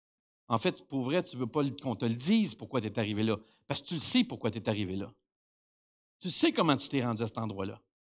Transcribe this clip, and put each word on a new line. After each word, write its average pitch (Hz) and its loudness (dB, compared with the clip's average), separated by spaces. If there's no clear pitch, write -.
En 117 2
fait, - 0
pour 139 -4
vrai, 143 0
tu 160 -12
veux 127 0
pas 143 0
le, 139 0
qu'on 120 -4
te - -4
le 117 2
dise 170 2
pourquoi 117 -4
tu 110 -6
es 104 -2
arrivé 107 0
là. 110 2
Parce - -4
que - -14
tu 180 -4
le 151 -2
sais - 2
pourquoi 127 -2
tu 113 -6
es 104 -2
arrivé 101 -2
là. 98 -6
Tu 185 -4
sais 311 4
comment 160 4
tu - -6
t'es 135 0
rendu 117 -2
à 117 0
cet - -8
endroit-là. 104 -6